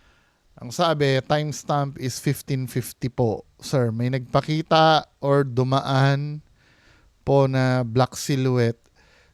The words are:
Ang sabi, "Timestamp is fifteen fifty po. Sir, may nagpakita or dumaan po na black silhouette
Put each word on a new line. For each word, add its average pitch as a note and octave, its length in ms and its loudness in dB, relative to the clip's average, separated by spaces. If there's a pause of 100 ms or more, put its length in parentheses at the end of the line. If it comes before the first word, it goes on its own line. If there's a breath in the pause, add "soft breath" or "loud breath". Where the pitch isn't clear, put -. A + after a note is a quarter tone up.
(580 soft breath)
Ang A#2+ 160 -14
sabi, C#3+ 480 2
"Timestamp D3 800 -2
is B2+ 160 -6
fifteen C3+ 480 -4
fifty - 400 -8
po. A#2+ 400 -2 (160)
Sir, A#2+ 320 -2
may A#2+ 160 -2
nagpakita D#3 960 2 (160)
or C#3 240 2
dumaan C3+ 960 0 (800 soft breath)
po C#3 240 4
na B2+ 400 0
black B2 320 0
silhouette B2+ 640 0 (500 soft breath)